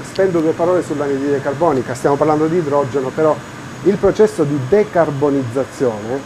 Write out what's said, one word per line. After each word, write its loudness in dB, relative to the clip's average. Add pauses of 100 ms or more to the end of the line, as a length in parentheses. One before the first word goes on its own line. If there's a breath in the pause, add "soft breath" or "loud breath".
(100)
spendo 0
due 2
parole 0
sull'anidride -2
carbonica. 0
Stiamo 2
parlando 2
di 0
idrogeno, 0
però 2 (460)
il 2
processo 2
di 0 (100)
decarbonizzazione 0